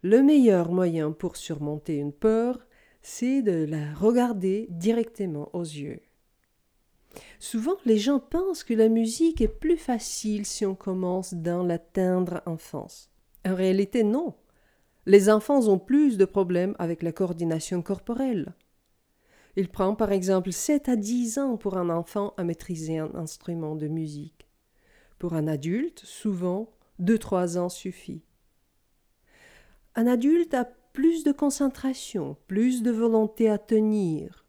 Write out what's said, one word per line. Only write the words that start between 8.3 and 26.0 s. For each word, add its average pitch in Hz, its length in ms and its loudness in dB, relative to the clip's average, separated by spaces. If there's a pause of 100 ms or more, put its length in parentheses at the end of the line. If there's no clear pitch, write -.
que - 100 -4
la 220 160 6
musique 226 520 0
est 220 60 2
plus 320 300 -2
facile 214 680 -6
si - 180 -6
on 190 80 -2
commence 185 600 -4
dans 175 260 -2
la 175 160 0
tendre 180 680 -2
enfance. - 640 -12 (340)
En 190 80 0
réalité, 190 500 2
non. 240 300 0 (720)
Les 196 240 8
enfants 220 380 4
ont 196 100 6
plus 269 400 2
de 190 80 6
problèmes 185 540 0
avec 170 240 -4
la 165 80 -2
coordination 170 720 -4
corporelle. 220 720 -4 (1000)
Il 190 140 -2
prend 196 240 0
par 214 180 0
exemple 190 400 0
sept 294 380 -2
à 247 60 4
dix 226 420 -2
ans 269 200 -2
pour 190 200 -4
un 175 140 -2
enfant 185 460 -4
à 190 60 -6
maîtriser 160 540 -6
un 156 160 -6
instrument 160 640 -8
de 156 120 -6
musique. 156 600 -8 (720)
Pour 170 160 -4
un 156 100 0
adulte, 165 540 -4
souvent, 185 720 -6 (260)